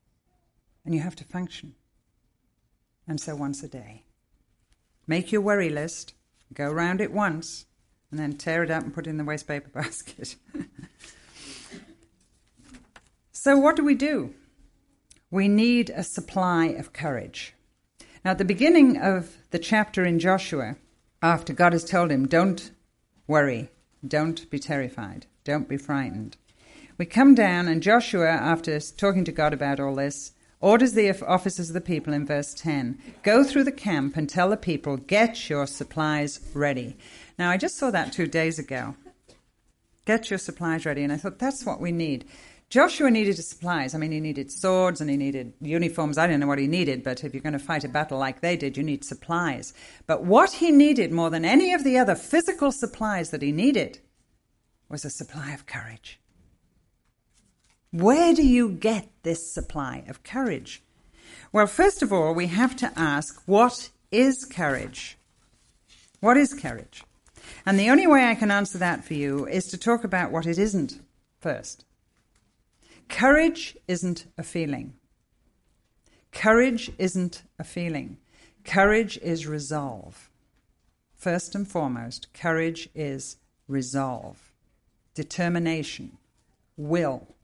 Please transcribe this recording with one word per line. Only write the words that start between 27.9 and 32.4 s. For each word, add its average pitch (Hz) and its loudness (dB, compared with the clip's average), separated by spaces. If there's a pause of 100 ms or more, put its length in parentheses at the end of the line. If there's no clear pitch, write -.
after 160 0
talking 185 0
to 165 -6
God 151 2
about 139 -2
all 139 -2
this, 139 -6 (280)
orders 226 6
the 208 4 (160)
officers 180 -2
of 165 -10
the 175 -4
people 151 -4
in 147 -2
verse 143 -4